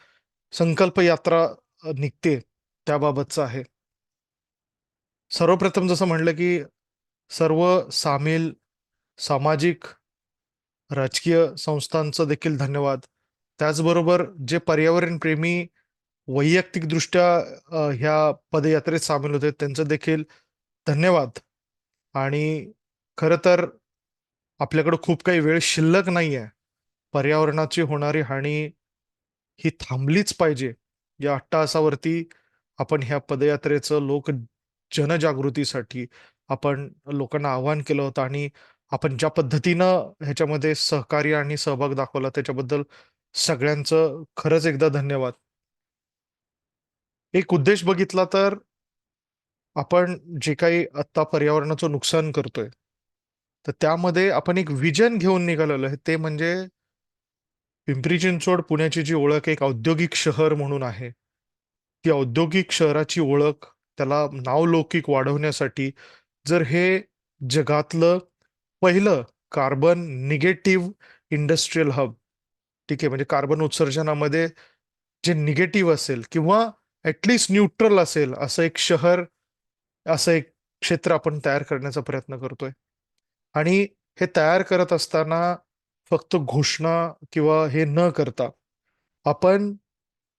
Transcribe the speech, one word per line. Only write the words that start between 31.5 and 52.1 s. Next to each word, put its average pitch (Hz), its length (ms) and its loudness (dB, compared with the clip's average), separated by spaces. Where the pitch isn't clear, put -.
आपण 143 260 -2
ह्या 143 140 -4
पदयात्रेचं 143 840 -2
लोक 139 300 -4
जनजागृतीसाठी 143 1120 -2
आपण 139 440 -4
लोकांना 143 440 -4
आवाहन 139 300 -2
केलं 139 200 -2
होतं 139 200 -4
आणि 143 280 -6
आपण 135 260 -2
ज्या 156 120 2
पद्धतीनं 165 840 2
ह्याच्यामध्ये 151 540 -2
सहकार्य 151 600 0
आणि 147 220 -4
सहभाग 139 360 -2
दाखवला 135 360 -4
त्याच्याबद्दल 135 540 -4
सगळ्यांचं 151 880 0
खरंच 160 280 2
एकदा 156 220 2
धन्यवाद. 139 460 -2
एक 185 200 0
उद्देश 175 300 2
बघितला 185 420 0
तर 196 320 0
आपण 175 440 0
जे 151 120 -2
काही 170 320 2
आत्ता 147 280 -2
पर्यावरणाचं 151 680 0
नुकसान 156 400 -2